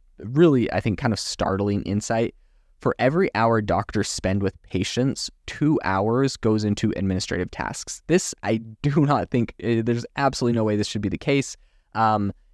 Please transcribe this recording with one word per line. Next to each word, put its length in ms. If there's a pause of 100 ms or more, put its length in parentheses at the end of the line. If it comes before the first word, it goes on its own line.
(200)
really, 520
I 80
think, 200
kind 140
of 60
startling 640
insight. 520 (440)
For 200
every 340
hour 280
doctors 460
spend 360
with 180
patients, 720 (160)
two 360
hours 540
goes 260
into 320
administrative 540
tasks. 560
This, 380
I 140 (260)
do 80
<laughs> 140
not 260
think, 300
eh, 220
there's 220 (100)
absolutely 420
no 60
way 120
this 120
should 140
be 80
the 80
case. 400 (380)
Um, 360 (220)